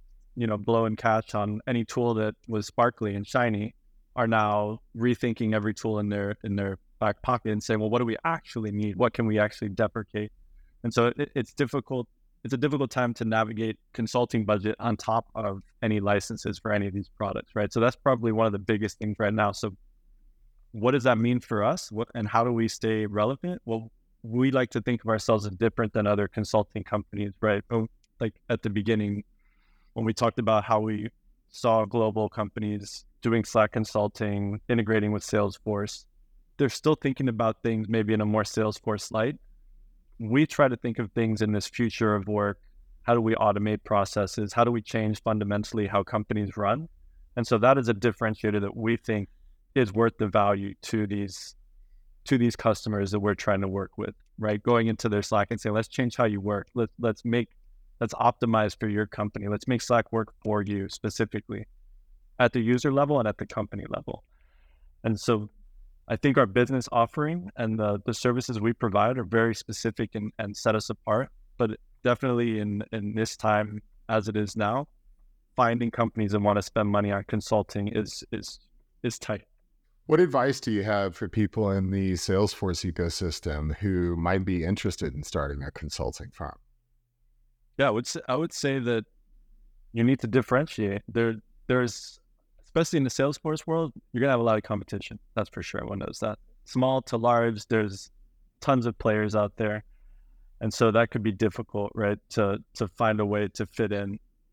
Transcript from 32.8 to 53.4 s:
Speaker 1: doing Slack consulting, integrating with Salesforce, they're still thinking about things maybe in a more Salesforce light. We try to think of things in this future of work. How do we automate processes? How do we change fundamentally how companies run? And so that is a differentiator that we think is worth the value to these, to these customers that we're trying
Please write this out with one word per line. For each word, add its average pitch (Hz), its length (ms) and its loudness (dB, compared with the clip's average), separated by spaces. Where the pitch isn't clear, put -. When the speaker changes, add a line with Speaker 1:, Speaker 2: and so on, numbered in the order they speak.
Speaker 1:
doing 113 220 2
Slack - 280 4
consulting, 104 960 -2
integrating 110 440 2
with 104 120 -2
Salesforce, 104 800 -2
they're 139 100 2
still 151 280 2
thinking 135 320 -2
about 113 340 0
things 110 260 -2
maybe 110 260 2
in 107 60 2
a 107 60 2
more 107 160 2
Salesforce 107 720 -2
light. 117 240 0
We 120 280 4
try 147 200 4
to 127 100 0
think 117 220 -6
of 110 140 -6
things 110 300 0
in 107 100 2
this 104 160 -2
future 110 460 0
of 98 120 -2
work. 104 320 0
How 120 100 2
do 120 80 4
we 113 140 2
automate 107 500 2
processes? 101 680 -2
How 120 120 4
do 120 80 2
we 117 80 0
change 107 420 -2
fundamentally 104 640 -2
how 98 160 0
companies 104 540 -4
run? 110 320 0
And 120 100 -2
so 117 120 2
that 127 180 6
is 123 120 0
a 117 60 2
differentiator 107 680 0
that 101 120 -4
we 113 220 0
think 104 320 -2
is 120 180 2
worth 113 260 2
the 104 80 0
value 98 460 2
to 107 220 0
these, 101 480 -6
to 135 140 4
these 120 180 4
customers 104 540 0
that 104 100 0
we're 101 140 2
trying 98 260 0